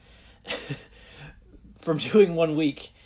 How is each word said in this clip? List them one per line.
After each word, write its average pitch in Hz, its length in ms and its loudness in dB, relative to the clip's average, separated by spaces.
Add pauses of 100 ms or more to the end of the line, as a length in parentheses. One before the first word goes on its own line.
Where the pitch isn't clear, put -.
(440)
<laughs> - 1400 -16
from 156 180 -4
doing 196 360 4
one 160 220 0
week 156 360 -4 (140)